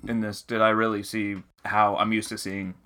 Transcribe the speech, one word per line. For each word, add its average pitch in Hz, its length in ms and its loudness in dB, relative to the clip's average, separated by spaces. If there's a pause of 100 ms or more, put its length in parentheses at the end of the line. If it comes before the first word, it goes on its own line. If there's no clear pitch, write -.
in 113 140 0
this 104 200 -4
did 117 200 -2
I 110 80 6
really 110 340 2
see 101 340 -4 (280)
how 107 320 4
I'm 107 160 2
used 110 160 -2
to 107 80 -8
seeing 98 360 -6 (120)